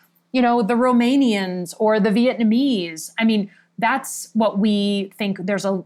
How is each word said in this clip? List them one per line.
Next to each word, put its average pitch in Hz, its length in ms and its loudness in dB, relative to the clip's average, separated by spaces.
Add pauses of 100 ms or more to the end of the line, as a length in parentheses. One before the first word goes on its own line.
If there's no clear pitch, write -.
(320)
you 254 100 0
know, 240 200 2
the 220 120 0
Romanians 233 1080 0
or 220 200 2
the 214 100 2
Vietnamese. 226 1080 0
I 226 40 -2
mean, 214 280 0 (260)
that's - 560 -4
what 220 240 0
we 202 600 0
think 196 280 -6
there's 196 200 -2
a, 190 200 -4